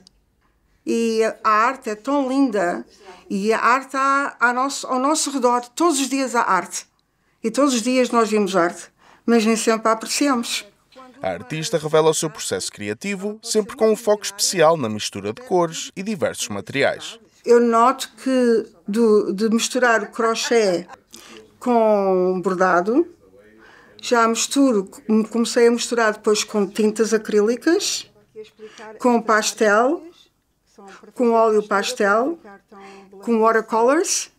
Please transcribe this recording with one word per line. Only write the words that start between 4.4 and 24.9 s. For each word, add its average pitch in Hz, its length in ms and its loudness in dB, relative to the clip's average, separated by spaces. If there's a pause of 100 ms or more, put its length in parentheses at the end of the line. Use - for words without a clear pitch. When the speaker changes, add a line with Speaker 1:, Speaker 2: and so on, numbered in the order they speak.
Speaker 1:
nosso, 262 360 -4
ao 254 100 -2
nosso 294 320 -2
redor. 247 320 0 (140)
Todos 311 240 2
os 269 100 -4
dias 262 240 -2
há 233 80 0
arte. - 460 -4 (560)
E 226 80 -2
todos 269 240 2
os 214 80 -2
dias 254 260 0
nós 233 220 0
vemos 202 240 0
arte, 175 300 0 (420)
mas 226 180 4
nem 226 100 2
sempre 220 320 0
a 220 40 4
apreciamos. 247 720 -2 (560)
Speaker 2:
A 92 80 -6
artista 156 480 -6
revela 156 320 2
o 156 60 2
seu 156 160 -4
processo - 400 -8
criativo, 196 720 -8
sempre 208 320 -4
com 220 160 2
um 214 40 0
foco 208 300 -2
especial 170 500 2
na 127 140 -4
mistura 104 420 -8
de - 120 -12
cores 170 520 -4
e 190 60 -10
diversos 151 480 -4
materiais. 104 680 -4 (260)
Speaker 1:
Eu 240 160 6
noto 240 500 2 (120)
que 247 420 2 (220)
do, 214 440 2
de 208 180 -2
misturar 226 520 0
o 208 60 -10
crochê 226 800 0 (680)
com 196 840 2
bordado, 185 640 2 (920)
já 233 280 2
misturo, 226 600 0 (440)